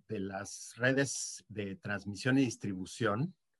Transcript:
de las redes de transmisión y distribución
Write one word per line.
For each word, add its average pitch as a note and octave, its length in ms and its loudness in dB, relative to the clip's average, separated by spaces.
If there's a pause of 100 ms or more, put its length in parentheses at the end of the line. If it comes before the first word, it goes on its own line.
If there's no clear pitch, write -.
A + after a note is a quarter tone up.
de G#2+ 140 -4
las G2 560 -8
redes C3 720 2
de G2 260 -4
transmisión G2+ 640 0
y C3+ 80 6
distribución G#2 920 0 (240)